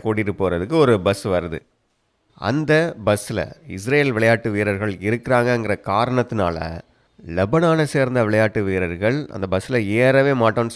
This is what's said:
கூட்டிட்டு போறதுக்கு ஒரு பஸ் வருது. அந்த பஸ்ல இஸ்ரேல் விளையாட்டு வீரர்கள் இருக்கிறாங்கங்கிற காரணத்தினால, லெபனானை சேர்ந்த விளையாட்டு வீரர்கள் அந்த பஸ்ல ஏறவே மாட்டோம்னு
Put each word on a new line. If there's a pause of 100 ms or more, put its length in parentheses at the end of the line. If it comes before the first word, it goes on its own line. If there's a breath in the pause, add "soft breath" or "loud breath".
கூட்டிட்டு
போறதுக்கு
ஒரு
பஸ்
வருது. (800)
அந்த (100)
பஸ்ல (140)
இஸ்ரேல்
விளையாட்டு
வீரர்கள்
இருக்கிறாங்கங்கிற
காரணத்தினால, (460)
லெபனானை
சேர்ந்த
விளையாட்டு
வீரர்கள்
அந்த
பஸ்ல
ஏறவே
மாட்டோம்னு